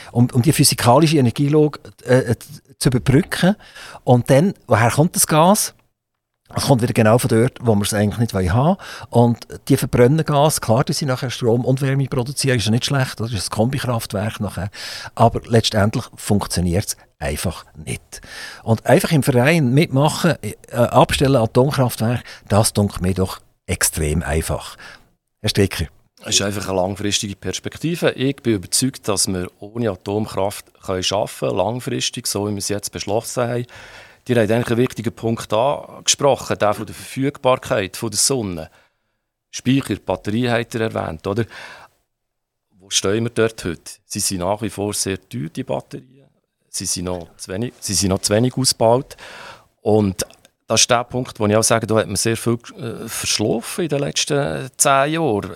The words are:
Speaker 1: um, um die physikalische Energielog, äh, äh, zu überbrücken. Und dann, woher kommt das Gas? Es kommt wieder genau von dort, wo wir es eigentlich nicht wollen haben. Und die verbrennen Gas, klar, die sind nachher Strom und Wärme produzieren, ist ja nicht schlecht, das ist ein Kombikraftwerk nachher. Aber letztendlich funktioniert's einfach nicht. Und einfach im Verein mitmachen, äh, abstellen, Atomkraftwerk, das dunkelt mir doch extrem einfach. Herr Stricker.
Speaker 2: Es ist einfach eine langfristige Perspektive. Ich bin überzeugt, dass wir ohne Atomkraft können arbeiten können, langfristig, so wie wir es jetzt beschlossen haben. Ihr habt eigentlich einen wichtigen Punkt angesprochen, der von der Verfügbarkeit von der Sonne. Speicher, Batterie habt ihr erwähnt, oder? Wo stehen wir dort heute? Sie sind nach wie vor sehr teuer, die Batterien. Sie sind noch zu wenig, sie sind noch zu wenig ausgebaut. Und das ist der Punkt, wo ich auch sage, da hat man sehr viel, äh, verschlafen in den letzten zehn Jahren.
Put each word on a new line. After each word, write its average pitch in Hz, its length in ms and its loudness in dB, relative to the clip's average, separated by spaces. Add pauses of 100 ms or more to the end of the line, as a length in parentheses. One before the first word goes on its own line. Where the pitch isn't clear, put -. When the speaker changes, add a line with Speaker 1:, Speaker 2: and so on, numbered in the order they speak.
(120)
Speaker 1:
um, 123 200 4
um 127 100 2
die 143 120 4
physikalische 147 640 4
Energielog, 147 600 2 (260)
äh, 127 140 4
äh, 117 160 0 (440)
zu 143 100 2
überbrücken. 135 640 2 (480)
Und 123 260 4
dann, 151 240 4 (140)
woher 117 240 4
kommt 175 240 2
das - 120 -2
Gas? 170 460 2 (840)
Es - 80 -2
kommt 131 180 4
wieder 117 120 0
genau 113 240 6
von - 100 0
dort, 120 340 2
wo 113 140 4
wir 101 60 2
es 101 120 -2
eigentlich 104 260 0
nicht 117 140 0
wollen 92 200 0
haben. 147 240 2 (320)
Und 120 360 4 (220)
die 139 80 4
verbrennen 131 480 4
Gas, 147 380 2
klar, - 240 2
die 180 80 -2
sind 147 160 -4
nachher 127 200 -4
Strom 120 360 0
und 131 160 0
Wärme 135 260 0
produzieren, 127 500 -2
ist 101 80 -2
ja 107 60 0
nicht 117 140 0
schlecht, 135 340 -2
das 113 140 -6
ist 92 140 -4
ein - 60 -14
Kombikraftwerk 113 840 -2
nachher. 98 300 -6 (440)
Aber 117 320 2
letztendlich 110 600 2 (100)
funktioniert's 92 800 0 (240)
einfach 73 460 -6 (100)
nicht. - 460 -12 (420)
Und - 220 0
einfach - 260 4
im 147 120 4
Verein 131 500 4
mitmachen, 139 680 2
äh, 104 140 -10 (160)
abstellen, 135 640 2
Atomkraftwerk, 123 880 0 (240)
das 107 240 4
dunkelt 101 300 0
mir 92 120 0
doch 92 280 -4 (240)
extrem 80 580 -2
einfach. - 540 -4 (640)
Herr 104 80 -4
Stricker. 95 380 0 (360)
Speaker 2:
Es - 120 -2
ist 98 80 2
einfach 101 260 -6
eine 95 80 -2
langfristige 98 580 -2
Perspektive. 151 760 -4
Ich 135 260 -2
bin 117 160 0
überzeugt, 107 560 -4
dass 98 180 0
wir 92 320 -4
ohne 110 300 -4
Atomkraft 101 760 -4 (160)
können 92 300 -4
arbeiten 104 280 -2
können, 123 180 -2
langfristig, 120 680 -4
so 101 220 -2
wie 104 40 -4
wir 101 80 -4
es - 100 -6
jetzt 101 240 -6
beschlossen 113 500 -4
haben. 120 220 -4 (640)
Ihr 120 120 4
habt 104 100 2
eigentlich 113 160 2
einen 120 100 0
wichtigen 117 360 0
Punkt 113 400 -4
angesprochen, 127 1040 0
der 104 140 2
von 104 120 -10
der 95 100 -14
Verfügbarkeit 127 1000 -2
von - 140 -6
der 101 80 -8
Sonne. 95 520 -2 (800)
Speicher, 131 440 -2 (100)
Batterie 107 440 -2
habt 117 260 -2
ihr 113 60 -2
erwähnt, 101 440 -6
oder? 107 200 -2 (1300)
Wo 95 120 -20
stehen 104 340 -2
wir 117 60 -4
dort - 340 -2
heute? - 260 -8 (140)
Sie - 160 -10
sind 95 200 -4
nach 98 220 -2
wie 107 80 -4
vor 101 240 -6
sehr 95 240 -4 (120)
teuer, 135 180 -8
die - 160 -10
Batterien. 135 640 -10 (400)
Sie - 180 -8
sind 87 200 -6
noch 90 320 -6
zu - 160 -12
wenig, 113 260 -6
sie - 140 -6
sind 92 160 0
noch 95 100 0
zu - 140 -2
wenig 120 240 2
ausgebaut. 127 580 2 (680)
Und 104 440 2 (420)
das 113 140 2
ist - 80 2
der 120 160 2
Punkt, - 340 -8
wo 107 80 2
ich 104 80 4
auch 110 80 4
sage, 113 240 0
da 110 80 0
hat 104 120 2
man 95 100 -4
sehr 113 180 0
viel, 117 240 -2 (180)
äh, 113 300 -12
verschlafen - 800 -2
in 147 40 -2
den 143 100 0
letzten 143 760 -4
zehn 139 380 2
Jahren. 107 420 0